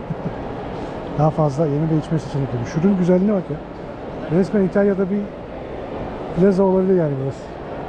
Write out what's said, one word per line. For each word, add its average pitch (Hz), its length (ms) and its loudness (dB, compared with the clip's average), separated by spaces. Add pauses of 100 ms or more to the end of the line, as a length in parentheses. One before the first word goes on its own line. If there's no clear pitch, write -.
(480)
<laughs> - 680 -8
Daha 151 120 6
fazla 151 360 2
yeme 151 240 0
ve 160 80 4
içme 151 200 0
seçenekleri. 123 480 -4
Şunun 190 320 2
güzelliğine 185 360 4
bak 185 160 0
ya. 147 60 -6 (840)
Resmen 196 240 2
İtalya'da 196 480 2
bir 202 100 0 (1160)
plaza 190 260 6
olabilir 190 340 4
yani 156 160 4 (100)
burası. - 340 -6 (320)